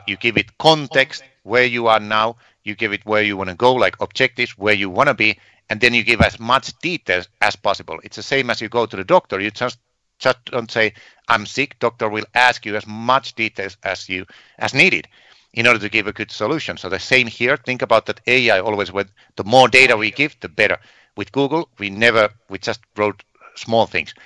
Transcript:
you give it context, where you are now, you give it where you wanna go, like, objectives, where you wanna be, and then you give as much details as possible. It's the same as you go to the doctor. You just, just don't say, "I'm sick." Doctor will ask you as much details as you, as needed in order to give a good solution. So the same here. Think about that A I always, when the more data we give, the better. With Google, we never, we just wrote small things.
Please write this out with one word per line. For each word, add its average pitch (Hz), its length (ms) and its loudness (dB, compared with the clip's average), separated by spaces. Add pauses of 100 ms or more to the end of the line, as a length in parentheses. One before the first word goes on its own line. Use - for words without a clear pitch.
you 98 100 -6
give 110 200 -2
it - 200 -4
context, 143 680 0 (200)
where 120 220 2
you 120 220 0
are 110 120 6
now, 110 360 0 (280)
you 104 120 -10
give 104 180 -4
it 104 120 -8
where 107 180 0
you 104 140 -2
wanna 95 180 -6
go, 127 180 2 (120)
like, 90 160 -2
objectives, 123 560 -4
where 104 200 2
you 98 120 -4
wanna 123 240 2
be, 107 260 0 (300)
and 110 100 -4
then 120 140 4
you 117 100 0
give 104 180 2
as 104 180 2
much 120 400 -2
details 92 480 -4 (140)
as 101 140 0
possible. 85 480 -6
It's - 140 -18
the 107 60 -12
same 135 280 -2
as 107 100 -4
you 110 80 -8
go 117 160 0
to 110 120 -10
the 95 60 -6
doctor. 107 360 0
You 104 120 -4
just, 123 280 -6 (400)
just - 260 2
don't 117 260 -8
say, 110 220 0 (340)
"I'm 110 180 0
sick." - 340 -6
Doctor 117 300 -2
will 104 240 -6
ask 123 320 2
you 104 100 -6
as 104 120 -6
much 117 480 -2
details 98 480 -8
as 95 260 -8
you, 92 160 -8 (320)
as 110 160 -4
needed 131 340 2 (460)
in 117 140 0
order 120 120 4
to 101 100 -8
give 104 180 -2
a 104 60 -8
good 104 180 -10
solution. 120 460 -4
So 95 120 -12
the 90 100 -4
same 127 280 2
here. 120 300 -2
Think 127 240 -6
about 110 240 2
that - 220 -8
A 123 220 2
I 98 100 4
always, 101 320 -4
when 98 180 -4 (260)
the 101 80 -8
more 110 260 6
data 127 280 6
we 107 140 -2
give, 147 280 -4
the 92 100 -12
better. 92 280 0 (400)
With 104 140 -10
Google, 139 380 -2 (100)
we 101 100 -6
never, 110 400 4 (200)
we 98 100 -12
just - 220 -6 (140)
wrote 104 280 -2 (320)
small 113 320 0
things. - 260 -6 (120)